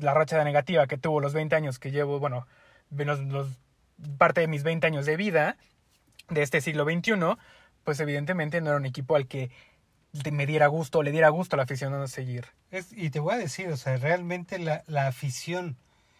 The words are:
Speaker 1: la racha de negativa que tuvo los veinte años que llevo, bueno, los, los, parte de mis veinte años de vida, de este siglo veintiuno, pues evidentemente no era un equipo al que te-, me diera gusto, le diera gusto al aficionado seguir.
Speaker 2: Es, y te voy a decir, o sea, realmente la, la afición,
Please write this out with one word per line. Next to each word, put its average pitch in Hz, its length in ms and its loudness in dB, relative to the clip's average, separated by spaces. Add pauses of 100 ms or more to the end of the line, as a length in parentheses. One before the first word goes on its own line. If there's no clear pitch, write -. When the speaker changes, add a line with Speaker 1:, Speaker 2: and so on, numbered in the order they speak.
Speaker 1:
la 143 120 2
racha 156 240 4
de 156 80 4
negativa 147 420 4
que 135 120 -4
tuvo 151 220 0
los 143 120 -2
veinte 156 240 0
años 147 220 -2
que 139 120 -8
llevo, 143 300 -2
bueno, 127 260 -4 (440)
los, 143 300 -2
los, 139 380 -6 (600)
parte 170 240 6
de 160 40 2
mis 156 160 -2
veinte 165 240 2
años 147 200 0
de 156 100 2
vida, 180 400 2 (720)
de 151 140 0
este 147 180 0
siglo 151 240 0
veintiuno, 175 540 0 (440)
pues 147 160 -2
evidentemente 151 600 -2
no 160 80 -2
era 147 80 4
un 143 80 -2
equipo 135 320 0
al 139 100 0
que 131 240 -6 (720)
te-, 151 100 -4
me 147 120 -2
diera 151 220 6
gusto, 156 360 2
le 143 100 0
diera 156 180 6
gusto 170 260 0
al 139 40 4
aficionado 139 460 -4
seguir. 123 380 -8 (260)
Speaker 2:
Es, 185 220 -10
y 190 160 -4
te 147 120 -4
voy 160 120 0
a 240 60 0
decir, 185 300 -6
o 156 100 -2
sea, 131 180 -2
realmente 175 600 -2
la, 156 280 -2
la 143 200 -2
afición, 151 720 -6 (420)